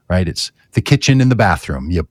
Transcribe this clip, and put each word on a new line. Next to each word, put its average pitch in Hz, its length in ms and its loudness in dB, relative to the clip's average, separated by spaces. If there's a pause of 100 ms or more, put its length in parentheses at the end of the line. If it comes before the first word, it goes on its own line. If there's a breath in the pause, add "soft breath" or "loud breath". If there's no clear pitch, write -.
right? 90 180 0
It's - 240 -8 (220)
the 117 80 0
kitchen 135 400 2
and 127 100 4
the 120 40 2
bathroom. 82 560 -2
You, 87 200 -2